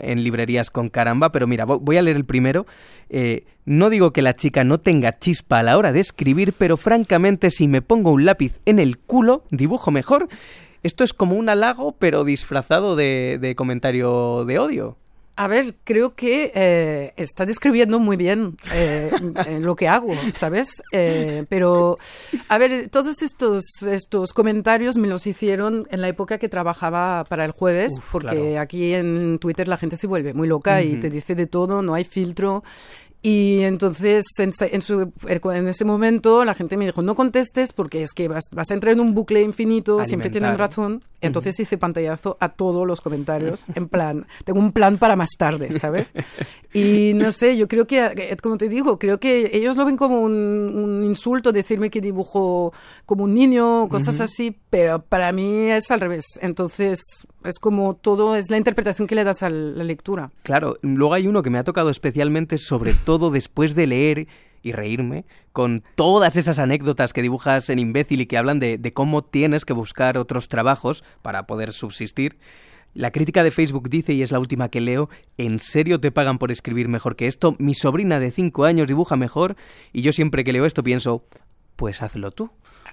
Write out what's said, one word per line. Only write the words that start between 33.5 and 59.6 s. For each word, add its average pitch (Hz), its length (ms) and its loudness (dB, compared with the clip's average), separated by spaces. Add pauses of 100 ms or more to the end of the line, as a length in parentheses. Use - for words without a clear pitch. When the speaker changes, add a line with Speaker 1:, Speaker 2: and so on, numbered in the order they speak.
Speaker 2:
entonces, 190 600 0 (140)
en 196 140 0
se-, - 240 -4
en 190 40 -2
su, 190 320 -2 (140)
en 180 420 -2
ese 185 160 -4
momento, 226 600 4
la 214 100 0
gente 185 220 -6
me 202 100 0
dijo, 180 160 -2
"No 208 140 0
contestes 254 560 0
porque 160 300 -6
es 151 100 -8
que 170 160 -4
vas, 160 240 -6
vas 165 180 -6
a 202 40 -2
entrar 208 180 2
en 233 80 4
un 233 120 2
bucle 214 300 2
infinito", 214 600 0
siempre 196 260 -4
tienen 208 200 -2
Speaker 1:
Alimentar. 202 200 0
Speaker 2:
razón. 214 340 -6 (160)
Entonces 160 360 -4
Speaker 1:
Ujú. 226 80 -4
Speaker 2:
hice 190 140 -4
pantallazo 165 600 -2
a 185 120 -2
todos 180 360 -2
los 175 140 -4
comentarios, 156 680 -6
Speaker 1:
<laughs> 175 60 -12
Speaker 2:
en 175 140 -6
plan, 156 400 -4 (160)
tengo 190 160 0
un 208 100 4
plan 202 280 4
para 220 180 4
más 170 200 -2
tarde, 156 440 -2
¿sabes? 170 320 -4 (600)
Y 208 440 4
no 214 160 2
sé, 247 240 4
yo 214 100 2
creo 226 220 2
que, 269 160 2
eh, 196 360 -4
como 220 160 -2
te 214 120 -2
digo, 247 320 0
creo 196 180 0
que 247 340 2
ellos 233 240 0
lo 277 80 2
ven 277 120 2
como 254 240 2
un, 220 120 2 (440)
un 208 260 -2
insulto 240 480 0
decirme 208 400 -2
que 214 100 -4
dibujo 190 720 -2 (320)
como 202 200 0
un 202 100 2
niño, 233 540 4
cosas 143 260 -2
Speaker 1:
Ujú. 185 100 -4
Speaker 2:
así, 233 320 -6 (140)
pero 165 320 2
para 180 300 0
mí 208 380 0
es 220 200 0
al 226 100 2
revés. 175 240 -4 (160)
Entonces, 185 600 -4 (420)
es 180 160 -8
como 196 360 0
todo, 214 420 2
es 185 140 -4
la 220 80 2
interpretación 214 500 -2
que 220 80 -2
le 214 80 2
das 196 180 -2
a 180 80 -2
la 156 320 -6